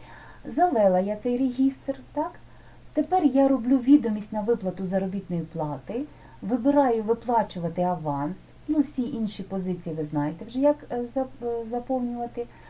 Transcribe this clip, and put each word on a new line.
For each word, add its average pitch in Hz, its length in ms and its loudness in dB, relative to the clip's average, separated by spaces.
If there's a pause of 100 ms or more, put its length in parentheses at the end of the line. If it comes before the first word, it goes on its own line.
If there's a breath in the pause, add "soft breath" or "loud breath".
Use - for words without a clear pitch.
(440 loud breath)
Завела 226 560 4
я 208 160 -2
цей 247 200 -2
реєстр, 269 580 0 (180)
так? 330 200 -2 (600 loud breath)
Тепер 320 320 2
я 269 240 4
роблю 254 300 2
відомість 226 540 4
на 214 80 -2
виплату 190 460 -2
заробітної 185 560 -2
плати, 156 600 -6 (400 loud breath)
вибираю 240 600 2
виплачувати 202 800 0
аванс, 156 540 -2 (320)
ну, 302 120 2
всі - 220 -2
інші 220 400 -4
позиції 180 520 -4
ви 156 100 -4
знаєте 151 400 -4
вже, 254 160 -6
як, 294 160 4 (140)
е, 240 100 -4 (140)
зап-, 254 320 -6
е, 233 240 -4
заповнювати. 240 760 -4 (240 loud breath)